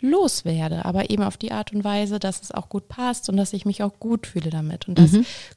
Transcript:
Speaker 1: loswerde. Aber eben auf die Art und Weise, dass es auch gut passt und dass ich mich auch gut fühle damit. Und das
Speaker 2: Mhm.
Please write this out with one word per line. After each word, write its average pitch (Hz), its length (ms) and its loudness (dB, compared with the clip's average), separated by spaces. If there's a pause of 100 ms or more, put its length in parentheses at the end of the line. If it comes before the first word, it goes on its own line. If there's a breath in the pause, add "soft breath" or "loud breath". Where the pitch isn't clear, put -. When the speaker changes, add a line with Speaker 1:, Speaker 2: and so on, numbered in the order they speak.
Speaker 1:
loswerde. 165 840 0
Aber 185 240 0
eben 208 120 0
auf 196 140 -2
die - 160 -8
Art 214 220 -6
und 208 100 -2
Weise, 208 340 -2
dass 190 240 -4
es - 80 -14
auch - 200 -8
gut - 180 -8
passt 247 400 -6
und 196 80 0
dass 196 160 0
ich 202 140 -6
mich 202 160 -2
auch 202 180 -4
gut 226 260 -2
fühle 160 220 -4
damit. 160 400 -6
Und 175 100 4
das 165 140 10
Speaker 2:
Mhm. 220 140 6 (300 loud breath)